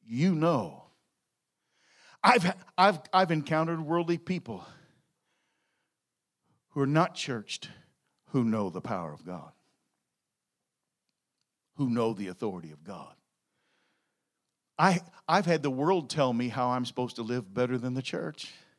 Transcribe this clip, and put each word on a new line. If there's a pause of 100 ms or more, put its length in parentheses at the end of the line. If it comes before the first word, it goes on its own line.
You
know. (1400)
I've, (240)
I've, (140)
I've
encountered
worldly
people (2000)
who
are
not
churched (600)
who
know
the
power
of
God, (2250)
who
know
the
authority
of
God. (1700)
I, (260)
I've
had
the
world
tell
me
how
I'm
supposed
to
live
better
than
the
church. (280)